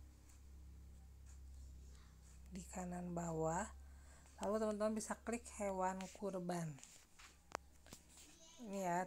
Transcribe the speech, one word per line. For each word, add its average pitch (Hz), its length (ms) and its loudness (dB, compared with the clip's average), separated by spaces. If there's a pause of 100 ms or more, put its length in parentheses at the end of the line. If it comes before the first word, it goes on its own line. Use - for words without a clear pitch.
(2500)
di 185 160 -6
kanan 180 400 -2
bawah. 170 560 4 (800)
Lalu 220 160 6
teman-teman 214 320 6
bisa 214 320 0
klik 233 160 2 (160)
hewan 190 400 6 (160)
kurban. 180 560 2 (1900)
Ini 196 160 -2
ya, 175 280 4